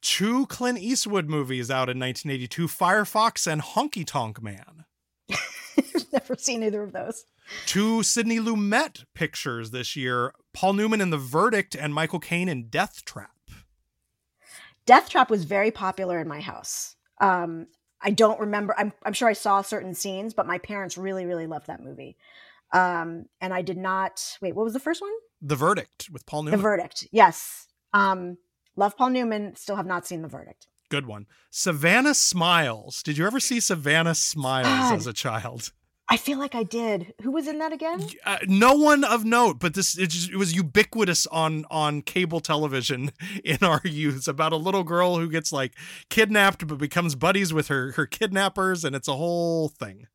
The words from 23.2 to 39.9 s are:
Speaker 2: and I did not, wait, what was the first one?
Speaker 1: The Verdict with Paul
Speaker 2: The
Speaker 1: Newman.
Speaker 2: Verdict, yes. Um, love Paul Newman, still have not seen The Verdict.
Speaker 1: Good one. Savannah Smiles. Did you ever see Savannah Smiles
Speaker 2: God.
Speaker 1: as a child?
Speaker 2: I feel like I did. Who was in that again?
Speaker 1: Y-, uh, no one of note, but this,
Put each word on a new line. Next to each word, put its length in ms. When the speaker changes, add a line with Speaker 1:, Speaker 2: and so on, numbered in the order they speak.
Speaker 2:
and 120
I 100
did 140
not, 640
wait, 140
what 100
was 80
the 80
first 220
one? 100
Speaker 1:
The 140
Verdict 540
with 160
Paul 180
Speaker 2:
The 80
Speaker 1:
Newman. 100
Speaker 2:
Verdict, 500
yes. 540
Um, 460
love 200
Paul 140
Newman, 460
still 200
have 100
not 200
seen 160
The 60
Verdict. 400
Speaker 1:
Good 180
one. 200
Savannah 640
Smiles. 880
Did 160
you 80
ever 140
see 200
Savannah 540
Smiles 520
Speaker 2:
God. 60
Speaker 1:
as 100
a 60
child? 600
Speaker 2:
I 40
feel 220
like 180
I 80
did. 580
Who 80
was 160
in 140
that 120
again? 280
Speaker 1:
Y-, 80
uh, 120
no 260
one 300
of 200
note, 360
but 140
this, 220